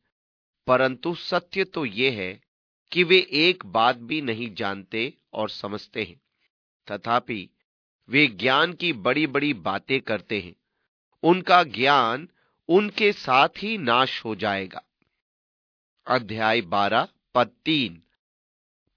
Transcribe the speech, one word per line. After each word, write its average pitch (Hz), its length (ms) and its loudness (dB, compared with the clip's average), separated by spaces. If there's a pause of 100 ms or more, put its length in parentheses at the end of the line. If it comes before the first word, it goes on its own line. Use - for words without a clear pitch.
(680)
परंतु 131 480 0
सत्य 180 500 -4
तो 175 200 -6
ये 120 260 -2
है 101 300 -8 (520)
कि 175 120 2
वे 180 260 4
एक 165 360 0
बात 113 300 2
भी 120 240 -6
नहीं 117 340 -6
जानते 104 600 -6 (180)
और 107 180 -4
समझते 104 540 -10
हैं। 85 160 -14 (680)
तथापि 110 580 -4 (600)
वे 143 180 4
ज्ञान 131 460 0
की 170 200 -4
बड़ी-बड़ी 139 640 -2
बातें 101 460 -4
करते 104 400 -6
हैं। 87 140 -16 (680)
उनका 180 400 4
ज्ञान 131 640 0 (400)
उनके 208 440 2
साथ 139 440 2
ही 214 220 -6
नाश 127 460 0
हो 110 100 -6
जाएगा। 95 480 -4 (1200)
अध्याय 113 540 0
बारह, 101 480 0 (260)
पद 120 160 2 (140)
तीन। 117 380 -2 (960)